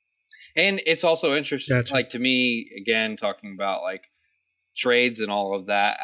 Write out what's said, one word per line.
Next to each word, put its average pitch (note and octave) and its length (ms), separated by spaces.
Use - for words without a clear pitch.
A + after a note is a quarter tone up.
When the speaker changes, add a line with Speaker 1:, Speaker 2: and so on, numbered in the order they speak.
Speaker 1:
And F#3+ 280
it's D#3+ 200
also E3 320
interesting, C3+ 400
Speaker 2:
Gotcha. A#2+ 180
Speaker 1:
like, B2+ 160
to B2 80
me, B2 580
again, A2 400
talking G2+ 360
about, F#2+ 300
like, F#2 280
trades B2 440
and G#2 100
all G2+ 240
of F#2 120
that, G2+ 380